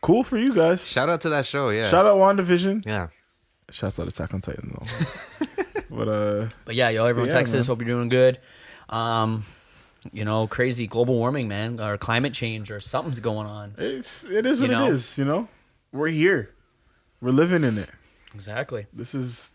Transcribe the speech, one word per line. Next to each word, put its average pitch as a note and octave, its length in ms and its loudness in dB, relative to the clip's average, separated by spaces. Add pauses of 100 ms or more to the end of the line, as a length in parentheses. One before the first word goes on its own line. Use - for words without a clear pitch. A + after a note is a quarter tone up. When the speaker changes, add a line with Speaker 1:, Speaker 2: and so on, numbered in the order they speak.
Speaker 1:
cool A3+ 240 4
for A#3+ 120 -4
you B3+ 160 2
guys. F3+ 320 4
Speaker 2:
Shout C3+ 220 0
out E3+ 140 0
to E3 80 -2
that C#3+ 160 0
show, C#3 240 -2
yeah. G#2+ 200 0
Speaker 1:
Shout F#3 160 6
out G3+ 120 8
WandaVision. F#3+ 680 4
Speaker 2:
Yeah. G2+ 220 -2 (640)
Speaker 1:
Shouts - 260 -6
out F2 120 -6
Attack - 240 -8
on F#2+ 80 -4
Titan, - 360 -10
though. - 280 -6 (800)
Speaker 2:
<laughs> - 40 -20
Speaker 1:
But, A2 200 -4
uh, G#2 400 -2 (160)
Speaker 3:
But A2+ 100 -6
yeah, B2 140 4
yo, A2 160 2
everyone B2 240 2
in - 40 0
Speaker 1:
yeah, B2+ 60 6
Speaker 3:
Texas, B2 280 2
Speaker 1:
man. B2+ 80 0
Speaker 3:
hope A2+ 100 -8
you're A#2+ 100 0
doing A#2+ 140 -2
good. B2+ 300 6 (500)
Um, A2 540 0 (680)
you G#2+ 140 -6
know, A2 220 2
crazy B2 380 0
global A#2+ 300 2
warming, A#2+ 320 0
man, A2 320 -4
or G#2 180 -4
climate B2+ 360 0
change, A2 380 -6
or G#2 100 -10
something's C3 400 -6
going G#2+ 260 -4
on. G#2 300 -14
Speaker 1:
It's, - 480 -6
it G#3+ 200 0
is C4 160 2
Speaker 3:
You - 60 2
Speaker 1:
what A#3 100 2
Speaker 3:
know? C4+ 100 4
Speaker 1:
it G3+ 40 4
is, B2 260 -2
you C#3 80 0
know? F3 220 0 (460)
We're D3 160 -2
here. D#3 420 2 (720)
We're B2 100 0
living E3 340 4
in A2 120 2
it. F#2+ 120 -8 (440)
Speaker 3:
Exactly. G#2+ 600 -8
Speaker 1:
This A#2 200 -12
is B2+ 420 -8